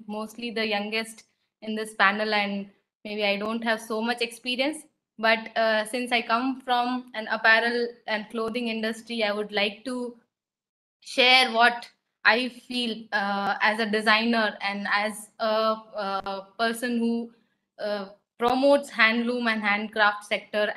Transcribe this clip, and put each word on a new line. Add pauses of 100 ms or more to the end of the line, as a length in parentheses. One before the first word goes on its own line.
mostly
the
youngest (400)
in
this
panel,
and (340)
maybe
I
don't
have
so
much
experience. (340)
But,
uh,
since
I
come
from
an
apparel (200)
and
clothing
industry,
I
would
like
to (840)
share
what (380)
I
feel,
uh,
as
a
designer
and
as (100)
a, (200)
uh, (160)
person
who, (480)
uh, (320)
promotes
handloom
and
handcraft
sector